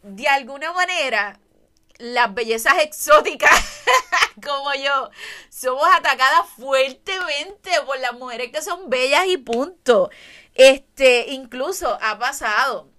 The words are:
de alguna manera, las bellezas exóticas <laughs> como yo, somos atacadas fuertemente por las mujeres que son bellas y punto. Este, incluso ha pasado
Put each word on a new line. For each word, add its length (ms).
de 260
alguna 460
manera, 640
las 340
bellezas 480
exóticas 1000
<laughs> 80
como 320
yo, 360
somos 460
atacadas 520
fuertemente 1120
por 140
las 140
mujeres 380
que 100
son 280
bellas 380
y 100
punto. 720
Este, 760
incluso 720
ha 180
pasado 800